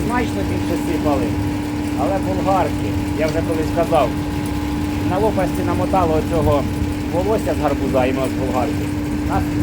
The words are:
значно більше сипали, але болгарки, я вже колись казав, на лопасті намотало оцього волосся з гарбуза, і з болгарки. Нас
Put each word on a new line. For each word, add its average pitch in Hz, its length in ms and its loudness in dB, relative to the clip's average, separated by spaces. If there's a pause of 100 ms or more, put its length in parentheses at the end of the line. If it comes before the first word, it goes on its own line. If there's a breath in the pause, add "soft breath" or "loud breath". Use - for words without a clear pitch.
значно 233 420 0
більше 165 260 -2 (100)
сипали, 151 420 0 (720)
але 294 180 0 (100)
болгарки, 185 640 0 (300)
я 156 80 2
вже 156 200 0
колись 156 280 0
казав, 156 340 2 (1000)
на 180 80 2
лопасті 190 480 0
намотало 180 480 2
оцього 151 500 2 (500)
волосся 196 400 0
з 147 100 0
гарбуза, 135 420 2
і 131 60 2
з 127 40 -2
болгарки. 127 680 0 (440)
Нас 190 140 0 (200)